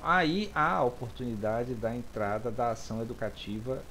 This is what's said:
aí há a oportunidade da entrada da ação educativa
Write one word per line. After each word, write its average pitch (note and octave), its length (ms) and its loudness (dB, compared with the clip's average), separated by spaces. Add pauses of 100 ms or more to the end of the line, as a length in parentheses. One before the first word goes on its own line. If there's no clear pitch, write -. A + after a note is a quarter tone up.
aí F3+ 500 4
há D#3+ 200 4
a F#3 100 4
oportunidade A#2 880 0
da A2+ 220 -2
entrada A2 560 -2
da A#2+ 180 2
ação A2+ 320 -4
educativa A2+ 880 -4